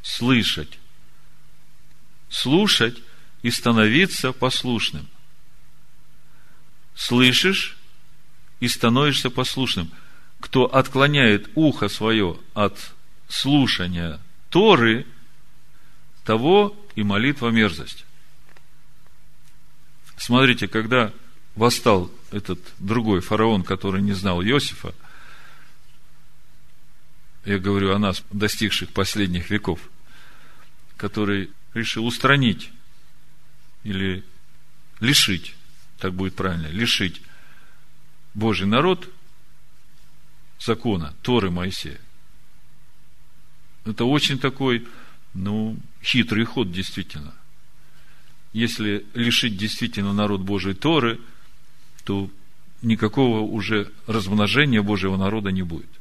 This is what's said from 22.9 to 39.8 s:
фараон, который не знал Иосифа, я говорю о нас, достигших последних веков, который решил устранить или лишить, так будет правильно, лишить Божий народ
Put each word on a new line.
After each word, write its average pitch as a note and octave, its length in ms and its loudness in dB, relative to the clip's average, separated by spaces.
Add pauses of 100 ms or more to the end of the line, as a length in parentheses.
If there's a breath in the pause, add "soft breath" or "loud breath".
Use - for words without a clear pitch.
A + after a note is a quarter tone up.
фараон, G#2+ 420 4
который F#2+ 380 0
не G2+ 120 2
знал F#2 300 2
Иосифа, - 500 0 (2500 loud breath)
я G2+ 120 0
говорю G2 360 2
о G2+ 60 4
нас, G2+ 300 0
достигших G2+ 600 0
последних F#2 600 0
веков, G2+ 300 0 (1160 soft breath)
который G2+ 520 0 (240)
решил A2+ 320 -2
устранить B2+ 640 4 (1120)
или F#2+ 400 -2 (760)
лишить, A2 560 4 (420)
так F#2+ 160 -2
будет F#2+ 220 -2
правильно, E2+ 320 0
лишить G2 540 0 (1120 soft breath)
Божий G#2 320 2
народ D#3+ 420 2 (1500)